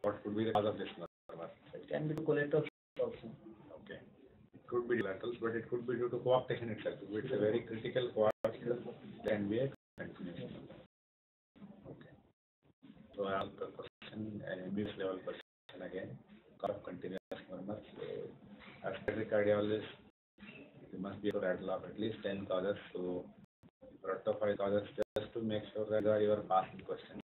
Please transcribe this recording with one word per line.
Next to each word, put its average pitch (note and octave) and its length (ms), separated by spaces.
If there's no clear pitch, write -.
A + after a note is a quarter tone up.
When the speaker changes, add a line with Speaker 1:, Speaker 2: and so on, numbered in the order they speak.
Speaker 1:
What G2+ 220
could G#2 140
be A2 80
the A2+ 80
cause G#2 140
of F#2 100
this F#2+ 120
murmur? - 480
Speaker 2:
It - 160
can D3 180
be D3+ 60
the D3+ 80
collaterals D3 480
also. A#2 240
Speaker 1:
Okay. - 160
It - 140
could A#2+ 200
be A2+ 140
laterals, G2+ 400
but A2+ 140
it A2+ 140
could A#2+ 180
be B2 80
due A#2+ 140
to A#2+ 80
coarctation A#2+ 520
itself. - 320
If G2+ 240
it's C3 80
a - 60
very A2 220
critical A#2+ 520
coarctation, A2 720
there G#2+ 80
can G2+ 160
be A#2 160
a C3+ 40
continuous F2 480
murmur. - 320
Okay. - 240
So G2+ 80
I G2 160
ask - 160
the - 160
question, G#2+ 720
a F#2 160
M F#2 140
B G#2 80
S G2+ 160
level F#2+ 260
question - 560
again. - 320
Cause G2+ 160
of - 80
continuous F#2 560
murmur. F#2+ 300
So, F#2+ 80
as F#2+ 100
pediatric G#2+ 240
cardiologist, G#2 560
you F#2 80
must G2 220
be G#2 80
able G2+ 100
to F#2+ 80
rattle F#2 240
off F#2+ 160
at F2 100
least G#2+ 240
ten G2 240
causes. F#2+ 300
So, F2+ 320
out F#2+ 240
of G#2 140
five G2+ 160
causes, G2+ 260
just G#2+ 180
to A#2 60
make G#2+ 240
sure G#2+ 140
that G#2+ 160
you G#2 140
are G2+ 180
passing - 300
questions. - 400